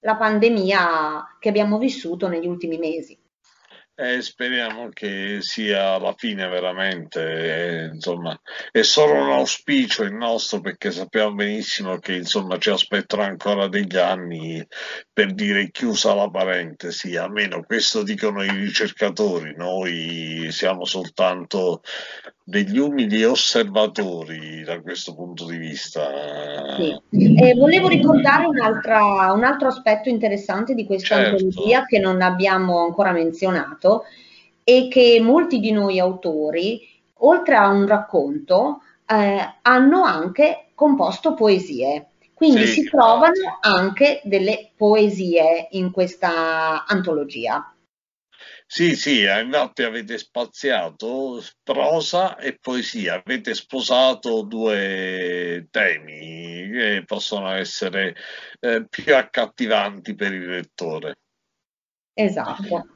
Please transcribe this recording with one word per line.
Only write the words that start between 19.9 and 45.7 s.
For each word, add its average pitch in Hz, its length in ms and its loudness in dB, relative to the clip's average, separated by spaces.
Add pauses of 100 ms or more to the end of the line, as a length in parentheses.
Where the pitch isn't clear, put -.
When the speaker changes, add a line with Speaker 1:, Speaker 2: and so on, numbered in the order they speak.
Speaker 2:
siamo 92 320 -2
soltanto 90 960 -4 (680)
degli 101 300 0
umili 123 460 0
osservatori 95 1400 -2
da 85 180 -10
questo 87 360 -12
punto 85 300 -14
di 85 100 -10
vista. 82 1200 -8
Speaker 1:
Sì. 160 200 -2 (140)
Eh, 247 440 8
volevo 339 340 6
ricordare 311 580 4
un'altra, 214 840 2
un 214 100 2
altro 277 240 0
aspetto 214 420 0
interessante 214 680 -2
di 220 120 -4
questa 190 300 0
Speaker 2:
Certo. 107 140 4 (140)
Speaker 1:
antologia 202 420 2
che 214 120 2
non 185 240 2
abbiamo 180 600 2
ancora 180 260 0
menzionato 175 960 0 (580)
e 254 260 6
che 240 320 8
molti 277 380 4
di 214 140 0
noi 196 260 2
autori, 180 880 -2 (260)
oltre 269 420 6
a 202 100 8
un 202 180 4
racconto, 196 1000 0 (240)
eh, 202 560 2
hanno 269 420 6
anche 185 720 0
composto 269 580 2
poesie. 151 760 0 (220)
Quindi 247 340 6
Speaker 2:
Sì, - 160 2
Speaker 1:
si - 60 -2
trovano 254 460 6
Speaker 2:
infatti. 381 420 -2
Speaker 1:
anche 196 460 2
delle 196 540 -2
poesie 180 960 4